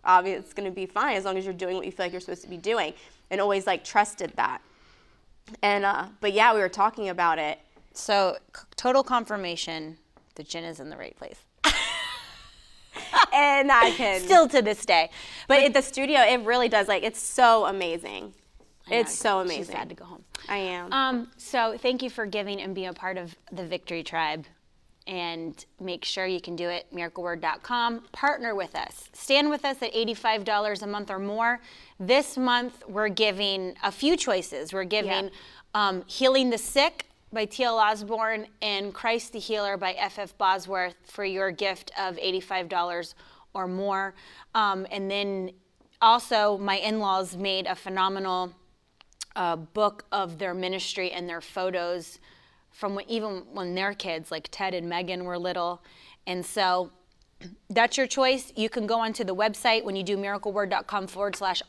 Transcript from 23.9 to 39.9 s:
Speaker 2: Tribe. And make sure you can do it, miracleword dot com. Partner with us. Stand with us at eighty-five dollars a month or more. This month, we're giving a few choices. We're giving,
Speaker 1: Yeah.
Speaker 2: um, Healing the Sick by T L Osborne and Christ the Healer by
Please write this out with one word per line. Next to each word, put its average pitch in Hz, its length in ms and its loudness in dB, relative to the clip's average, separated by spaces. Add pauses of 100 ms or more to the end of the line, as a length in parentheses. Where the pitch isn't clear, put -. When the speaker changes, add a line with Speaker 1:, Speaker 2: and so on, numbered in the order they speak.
Speaker 2:
Tribe. 160 420 -4 (640)
And 170 580 -8 (160)
make 180 240 -8
sure 190 220 -4
you 185 140 -2
can 175 140 -10
do 175 140 -4
it, 175 260 -6
miracleword 170 460 -6
dot 160 240 -2
com. 233 480 -2
Partner 233 420 -2
with 185 220 -6
us. - 380 -10
Stand 285 360 2
with 294 140 -2
us 269 180 -4
at 233 120 -4
eighty-five 220 500 0
dollars 208 380 -2
a 208 40 -10
month 208 240 -6
or 190 80 -6
more. 220 420 -2 (380)
This 254 380 2
month, 247 500 0
we're 214 220 -2
giving 196 760 0
a 202 80 0
few 302 260 2
choices. 165 560 -4
We're 190 120 -4
giving, 196 400 -2
Speaker 1:
Yeah. 190 60 -8 (440)
Speaker 2:
um, 190 320 0
Healing 262 440 4
the 233 80 0
Sick 285 480 0 (260)
by 220 140 -2
T 233 180 -4
L 226 160 2
Osborne 214 640 0 (140)
and 202 340 -4
Christ 233 380 -2
the 220 80 -10
Healer 202 360 -2
by 185 180 -2